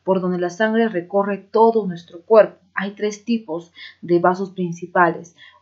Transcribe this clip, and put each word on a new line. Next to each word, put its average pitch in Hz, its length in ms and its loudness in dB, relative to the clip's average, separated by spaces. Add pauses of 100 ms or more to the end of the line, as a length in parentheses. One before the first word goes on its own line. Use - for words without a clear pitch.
por 190 160 0
donde 180 200 -2
la 175 100 -4
sangre 220 400 0
recorre 196 480 -4
todo 220 500 2
nuestro 170 340 -12
cuerpo. 208 360 4 (160)
Hay 196 180 -6
tres 208 320 -8
tipos 175 480 -6 (300)
de 175 180 0
vasos 185 320 0
principales. 175 840 -2 (260)